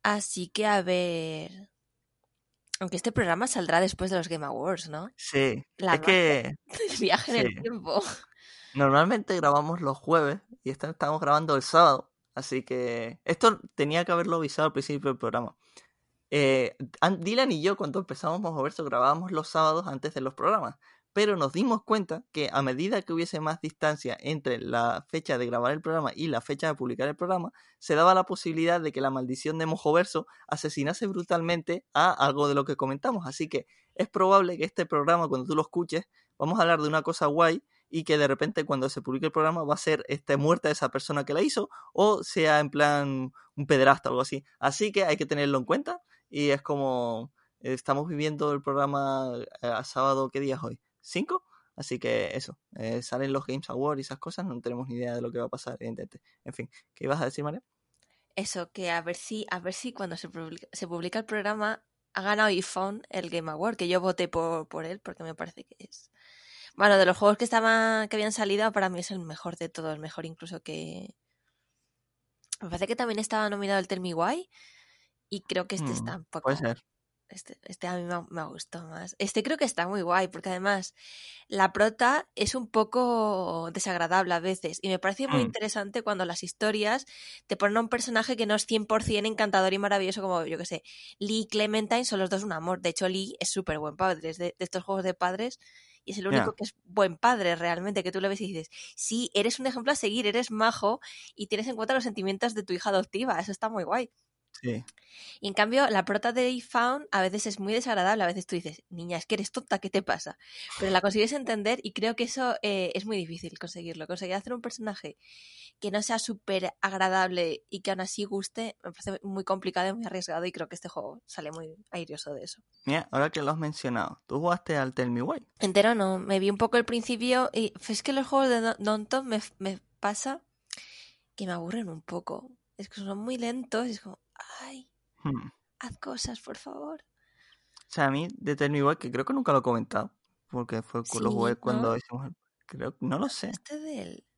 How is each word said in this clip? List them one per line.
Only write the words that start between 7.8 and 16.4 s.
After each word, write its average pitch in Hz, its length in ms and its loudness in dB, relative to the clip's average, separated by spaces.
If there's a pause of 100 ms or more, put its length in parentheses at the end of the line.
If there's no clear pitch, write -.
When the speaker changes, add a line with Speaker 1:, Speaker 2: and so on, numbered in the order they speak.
Speaker 2:
Normalmente 160 640 4
grabamos 151 460 2
los 139 160 -2
jueves 156 420 2 (240)
y 131 60 -4
esta, 147 220 -6
estamos 151 280 -2
grabando 151 380 4
el 127 40 2
sábado, 160 520 6 (220)
así 131 280 -4
que 120 600 -4
esto 208 340 4 (160)
tenía 156 300 2
que 180 80 0
haberlo 170 240 2
avisado 156 300 0
al 143 60 0
principio 139 360 -2
del 127 80 -2
programa. 113 400 -4 (760)
Eh, 135 460 4 (240)